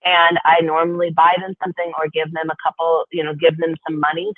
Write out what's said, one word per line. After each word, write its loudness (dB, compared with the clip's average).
and 4
I 4
normally 0
buy 4
them -8
something -6
or -4
give -4
them -6
a -4
couple, 0
you -4
know, -4
give 2
them -2
some -4
money -2